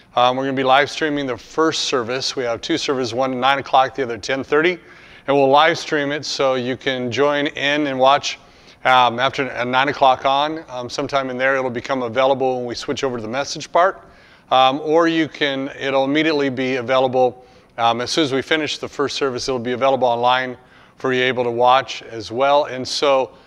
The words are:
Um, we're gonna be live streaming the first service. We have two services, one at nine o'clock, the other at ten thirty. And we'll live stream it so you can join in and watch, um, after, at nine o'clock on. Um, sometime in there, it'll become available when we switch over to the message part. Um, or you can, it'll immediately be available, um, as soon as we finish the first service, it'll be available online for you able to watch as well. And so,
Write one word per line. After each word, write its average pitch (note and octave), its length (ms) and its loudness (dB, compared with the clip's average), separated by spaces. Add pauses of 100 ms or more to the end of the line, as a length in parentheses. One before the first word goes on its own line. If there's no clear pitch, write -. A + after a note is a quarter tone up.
(160)
Um, B2 200 4
we're C3 80 -4
gonna C3+ 140 -2
be C3+ 60 0
live C3 260 4
streaming C#3+ 380 -4
the A#2+ 100 -6
first - 480 -2
service. B2+ 500 -4
We C3+ 80 -4
have A#2 160 -4
two E3 180 -2
services, B2+ 360 -2
one C3 180 -2
at B2+ 60 -4
nine C3+ 220 2
o'clock, C3 340 0
the - 80 -6
other A#2 140 -4
at G#2+ 80 -12
ten C3+ 200 -4
thirty. D#3+ 360 0 (480)
And C#3 100 2
we'll C3+ 100 4
live D3+ 300 4
stream C#3+ 340 -4
it D3 140 -6
so C3+ 300 0
you B2+ 200 -2
can B2+ 360 -4
join C#3+ 360 0
in D3 380 -2
and C3+ 140 -4
watch, C3+ 400 4 (440)
um, B2 360 4
after, C3 280 -2
at A#2+ 200 -6
nine C3 220 2
o'clock C3+ 360 2
on. D3+ 440 -2
Um, B2 200 -10
sometime C3+ 400 -4
in B2 80 -8
there, C3+ 180 0
it'll C3 140 -2
become B2+ 320 -4
available C3 560 0
when B2 80 -6
we A#2 100 -8
switch - 280 -6
over B2+ 140 -4
to A#2 40 -10
the G#2+ 80 -10
message C#3 420 -8
part. F3+ 380 0 (400)
Um, C3 320 4
or D#3+ 260 2
you E3 220 0
can, C3+ 400 -4 (100)
it'll C3+ 240 0
immediately D3 460 0
be C3 280 -2
available, B2+ 680 0 (320)
um, A#2 240 2
as A#2+ 80 -6
soon E3 140 0
as C3 100 0
we C3 80 0
finish D#3 380 -2
the A#2+ 100 -8
first - 280 -4
service, B2+ 300 -4
it'll C3 120 -2
be A#2+ 140 -4
available B2+ 340 2
online B2 500 0 (400)
for C3 160 -2
you B2+ 100 0
able B2+ 200 0
to A#2+ 80 -2
watch B2 500 2
as A2 300 -14
well. C#3 340 2
And B2+ 200 -8
so, C3+ 480 0 (140)